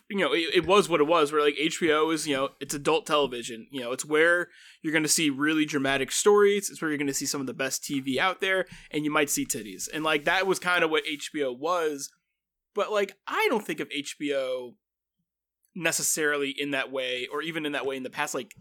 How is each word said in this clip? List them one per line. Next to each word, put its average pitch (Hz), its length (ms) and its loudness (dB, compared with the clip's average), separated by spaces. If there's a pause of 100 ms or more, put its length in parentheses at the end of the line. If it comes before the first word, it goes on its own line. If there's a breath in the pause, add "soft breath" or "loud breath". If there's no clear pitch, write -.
(100)
you 202 80 -2
know, 147 140 2
it, 165 220 0
it 170 120 2
was 185 220 6
what 160 120 4
it 147 60 6
was, 156 260 4
where, 151 100 4
like, 147 160 4
H 160 220 -2
B 160 120 4
O 156 180 4
is, 156 160 -2
you 143 80 0
know, 135 160 0 (100)
it's - 140 -8
adult 151 320 0
television. 123 640 -2
You 139 120 -8
know, 120 100 -4
it's 127 120 -6
where 165 440 4 (340 soft breath)
you're 156 100 -4
gonna 156 160 2
see 156 220 2
really 151 340 0
dramatic 135 460 0
stories. 202 600 4
It's 139 120 -14
where 160 80 -2
you're 143 80 -2
gonna 139 160 -2
see 139 120 -4
some 143 140 -4
of 131 60 -6
the 120 80 -8
best 131 300 -4
T 139 160 -4
V 131 180 -4
out 180 220 0
there, 190 260 0 (240 loud breath)
and 151 140 -4
you 147 60 -2
might 151 200 2
see 139 160 -2
titties. 104 460 -8
And, 151 120 -6
like, 156 200 0
that 185 220 0
was 185 120 2
kinda 175 300 2
what 156 180 0
H 151 260 -8
B 147 120 -4
O 127 80 -2
was. 156 580 -2 (640)
But, 190 160 -2
like, 202 220 0 (140)
I 403 240 0
don't 214 160 0
think 165 140 -6
of 147 120 -6
H 143 260 -8
B 143 160 -2
O 127 400 -4 (1000)
necessarily 151 760 0
in 143 220 -4
that 131 200 -2
way, 127 400 -4
or 147 100 -6
even 160 240 -6
in 147 60 -4
that 135 140 -4
way 135 100 -2
in 131 60 -8
the 123 80 -8
past, 147 240 -4
like, 127 260 -8